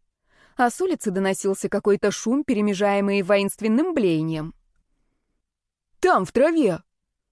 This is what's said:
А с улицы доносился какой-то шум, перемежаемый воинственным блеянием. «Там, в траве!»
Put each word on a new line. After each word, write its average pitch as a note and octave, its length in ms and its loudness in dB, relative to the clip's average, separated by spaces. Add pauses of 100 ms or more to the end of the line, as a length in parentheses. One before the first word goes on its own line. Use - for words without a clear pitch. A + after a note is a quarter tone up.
(560)
А A#3+ 140 2
с - 100 -6
улицы F4 300 -2
доносился F#3+ 580 -2
какой-то G3+ 420 0
шум, B3+ 320 -2
перемежаемый G3+ 800 0
воинственным G#3 720 0
блеянием. D#3+ 600 -2 (1500)
«Там, D4 240 2
в - 80 -8
траве!» C4+ 500 2 (500)